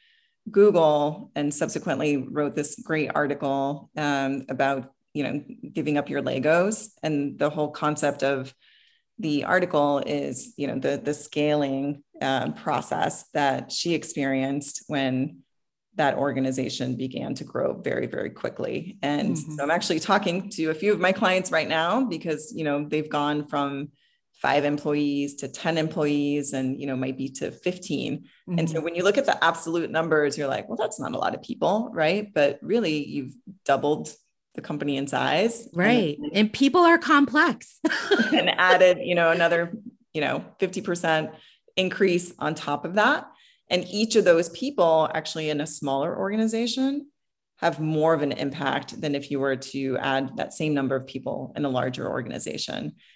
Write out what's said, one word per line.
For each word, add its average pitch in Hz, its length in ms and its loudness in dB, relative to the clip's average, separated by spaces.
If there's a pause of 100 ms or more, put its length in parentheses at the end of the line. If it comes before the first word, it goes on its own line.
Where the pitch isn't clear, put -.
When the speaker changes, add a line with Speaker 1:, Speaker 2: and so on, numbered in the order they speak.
(500)
Speaker 1:
Google 165 840 4
and 147 180 -2
subsequently 156 640 0
wrote 143 380 -4
this - 280 0
great 156 320 -2
article, 143 840 -2
um, 139 500 -2
about, 135 440 -2 (200)
you 147 120 -4
know, - 200 -4 (280)
giving 147 260 -2
up 143 100 -2
your 139 140 -4
Legos. 151 680 2 (140)
And 143 360 -2
the 147 120 2
whole 151 200 -2
concept 151 520 0
of 135 320 -2 (640)
the 147 260 -2
article 151 640 2
is, 139 500 0
you 143 100 -4
know, - 120 -4
the, 143 180 0
the 147 180 -4
scaling, 147 880 0 (200)
uh, 135 300 0
process - 720 2 (100)
that 135 380 0
she - 220 -2
experienced 139 920 0
when 135 540 -2 (560)
that 143 200 2
organization 131 800 -2
began 131 380 -6
to 151 100 -10
grow 131 300 -2
very, - 320 -4
very - 240 -6
quickly. - 720 -8
And 147 340 0
Speaker 2:
Mm-hmm. 151 180 -8
Speaker 1:
so 147 80 -6
I'm 143 80 -2
actually 170 300 0
talking 185 500 0
to 160 200 -4
a 160 40 0
few 202 180 0
of 202 60 2
my 185 140 2
clients 185 400 0
right 156 160 0
now 170 360 0
because, 160 520 -4
you 165 80 -4
know, 147 240 -2
they've 151 200 -2
gone 147 380 0
from 143 440 -4 (420)
five 139 320 0
employees 147 720 0
to 139 120 -8
ten 165 300 -2
employees 147 720 0
and, 131 280 -2
you 139 60 -8
know, 135 100 -4
might 131 200 -4
be 131 120 -6
to 135 220 -8
fifteen. - 760 -6 (220)
And 165 200 0
so 160 80 -2
Speaker 2:
Mm-hmm. 156 80 -4
Speaker 1:
when 170 120 -4
you 175 80 -2
look 202 120 4
at 277 100 0
the - 160 0
absolute 165 480 0
numbers, 156 460 2
you're 147 120 -4
like, 113 200 -4
"Well, 233 80 -8
that's - 240 -4
not - 120 -6
a - 60 -6
lot - 160 -2
of - 80 -12
people," 214 520 -2
right? 180 400 0
But 143 260 2
really, 160 460 0
you've 127 260 -8 (320)
doubled 147 480 0 (420)
the - 60 -12
company 147 360 -4
in 139 100 -4
size. 143 600 2
And - 100 -10
Speaker 2:
Right. 180 440 2
Speaker 1:
then 147 140 -6
Speaker 2:
And 214 180 4
people 277 300 4
are 339 160 8
complex. 285 840 2
<laughs> - 480 2
Speaker 1:
and - 180 2
added, 185 520 6
you 175 120 0
know, 170 160 4
another, 170 420 2 (400)
you 156 80 -4
know, 143 240 -2 (140)
fifty 185 240 -2
percent 160 480 0 (460)
increase 185 600 2
on 151 160 -2
top 143 300 -6
of 170 100 -6
that. 233 340 2 (420)
And 180 180 0
each 220 280 -2
of 208 80 6
those 175 260 6
people 170 640 2
actually 156 340 -4
in 151 120 -2
a 156 60 -2
smaller 143 520 -2
organization 226 880 -2 (520)
have 160 220 0
more 156 320 2
of 156 80 2
an 143 120 -2
impact 139 680 -4
than 147 140 -2
if 139 160 -6
you 143 100 -4
were 135 160 0
to 131 420 -6
add 135 380 -2
that - 160 -6
same 156 220 0
number 135 220 0
of 131 100 -4
people - 500 -8
in 151 80 -2
a 139 40 0
larger 127 400 -2
organization. - 840 -6 (240)